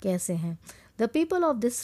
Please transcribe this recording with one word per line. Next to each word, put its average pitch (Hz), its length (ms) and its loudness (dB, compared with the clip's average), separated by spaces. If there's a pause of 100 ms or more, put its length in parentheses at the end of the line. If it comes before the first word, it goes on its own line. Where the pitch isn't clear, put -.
कैसे 180 320 -2
हैं। 170 240 -4 (400)
The 233 100 2
people 339 360 2
of 277 160 2
this 240 240 0